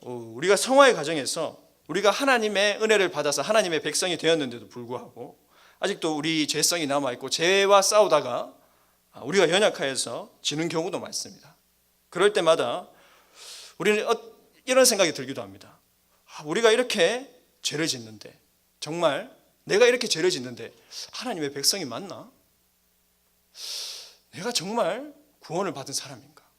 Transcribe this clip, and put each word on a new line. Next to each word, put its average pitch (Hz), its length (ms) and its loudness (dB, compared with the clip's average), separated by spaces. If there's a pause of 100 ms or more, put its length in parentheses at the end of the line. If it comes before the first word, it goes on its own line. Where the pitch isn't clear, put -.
어, 117 320 -12
우리가 175 220 2
성화의 254 380 6
과정에서 147 680 -6 (260)
우리가 196 220 2
하나님의 208 720 0
은혜를 208 280 2
받아서 147 300 -2
하나님의 180 420 0
백성이 160 360 -2
되었는데도 127 500 0
불구하고 120 680 -14 (400)
아직도 180 380 -2
우리 151 320 -2
죄성이 160 380 0
남아있고 135 440 -4
죄와 196 520 4
싸우다가, 185 720 2 (580)
아, 110 80 -20
우리가 160 280 2
연약하여서 165 840 -2 (100)
지는 160 260 -4
경우도 160 320 -4
많습니다. - 560 -12 (540)
그럴 202 220 2
때마다 165 580 0 (880)
우리는 208 300 0
어, 226 120 0 (440)
이런 254 200 6
생각이 196 300 4
들기도 127 280 -10
합니다. 98 360 -18 (480)
아, - 180 -18
우리가 214 280 4
이렇게 240 600 2 (300)
죄를 151 240 -2
짓는데, 113 520 -10 (420)
정말 165 540 -2 (300)
내가 214 220 6
이렇게 247 200 2
죄를 180 240 0
짓는데 120 420 -10 (400)
하나님의 175 400 -6
백성이 143 320 -2
맞나? 135 460 -12 (2000)
내가 123 200 -8
정말 220 600 -4 (260)
구원을 175 320 -4
받은 135 220 -12
사람인가? - 500 -12 (140)